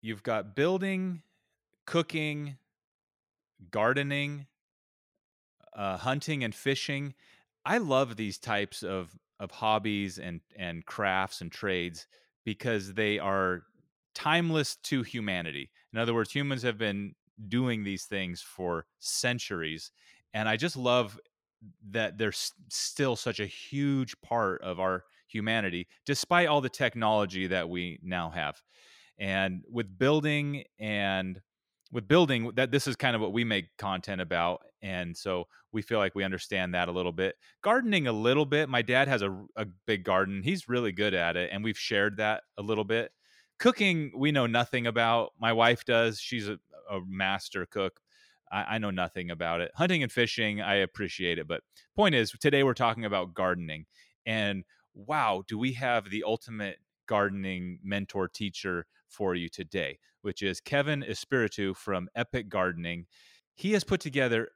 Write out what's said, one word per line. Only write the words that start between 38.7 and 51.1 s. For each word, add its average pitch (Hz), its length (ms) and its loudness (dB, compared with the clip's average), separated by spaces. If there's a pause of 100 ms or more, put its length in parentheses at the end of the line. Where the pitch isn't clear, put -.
dad 123 260 4
has 127 140 2
a, 98 220 -2 (140)
a 110 80 -2 (200)
big 101 180 0
garden. 98 400 4
He's 165 260 -2
really 120 220 2
good 101 220 2
at 85 220 2
it. 90 160 0
And 101 120 -4
we've 110 140 0
shared 101 400 0
that 107 260 0 (140)
a 104 40 -8
little 107 240 0
bit. 110 260 0 (480)
Cooking, 185 560 4
we 139 160 2
know 131 160 4
nothing 120 400 2
about. 117 500 4
My 113 140 2
wife 117 320 6
does. 117 360 4
She's 110 280 -4
a, 104 100 -6 (320)
a 98 160 -4
master 95 600 -2
cook. 95 340 -4 (520)
I, 101 240 -4
I - 20 -2
know 104 120 -2
nothing 90 420 -4
about 85 280 -2
it. 87 160 -4
Hunting 175 260 2
and 120 100 -2
fishing, 107 500 0
I 98 140 2
appreciate 90 640 0